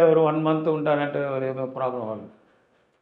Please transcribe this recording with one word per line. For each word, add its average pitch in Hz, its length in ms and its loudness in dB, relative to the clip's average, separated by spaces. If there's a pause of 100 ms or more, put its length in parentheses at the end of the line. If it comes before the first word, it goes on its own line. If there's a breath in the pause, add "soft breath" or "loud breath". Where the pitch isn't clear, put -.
ఎవరు 160 180 6
వన్ 160 240 2
మంత్ 156 260 0
ఉంటారంటే 143 540 -2
ఎవరు 135 200 -4
ఏమో 131 220 -6
ప్రాబ్లం 127 420 -6
వాళ్ళు. 107 200 -10 (760)